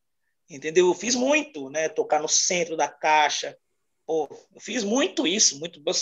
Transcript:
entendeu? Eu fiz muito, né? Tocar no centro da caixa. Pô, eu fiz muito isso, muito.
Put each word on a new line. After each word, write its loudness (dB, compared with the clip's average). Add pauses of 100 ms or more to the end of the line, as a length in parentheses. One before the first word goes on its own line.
(500)
entendeu? 2
Eu 4
fiz -2
muito, -2
né? -2
Tocar 0
no -6
centro 0
da -2
caixa. 0 (500)
Pô, -2 (260)
eu -20
fiz -6
muito 0
isso, 2
muito. -14 (200)